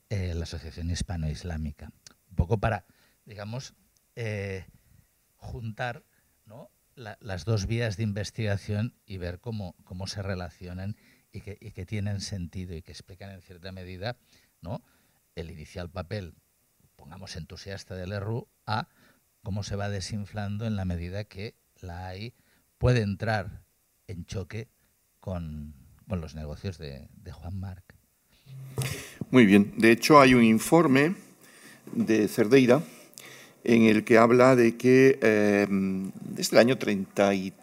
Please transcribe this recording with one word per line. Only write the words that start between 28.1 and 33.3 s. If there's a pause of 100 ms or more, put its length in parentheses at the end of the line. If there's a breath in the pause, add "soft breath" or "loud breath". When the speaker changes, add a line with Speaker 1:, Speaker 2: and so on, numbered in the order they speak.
Speaker 2:
Muy
bien.
De
hecho,
hay
un
informe (760 soft breath)
de
Cerdeira (840 loud breath)